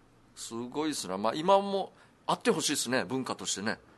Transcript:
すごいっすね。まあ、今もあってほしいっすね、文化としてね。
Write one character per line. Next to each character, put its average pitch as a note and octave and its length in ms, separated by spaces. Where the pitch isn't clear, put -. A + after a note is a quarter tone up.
す - 180
ご B2 340
い D3+ 40
っ - 20
す G#2 140
ね。 F#2 100
ま G#2+ 120
あ、 A#2+ 40
今 F3+ 280
も G3 320
あ D#3 80
っ F3 80
て A#3+ 100
ほ E3 100
し - 100
い - 20
っ - 20
す A#2 140
ね、 A#2+ 160
文 B2+ 180
化 A2 120
と F#2 100
し - 100
て F#2+ 60
ね。 G#2 180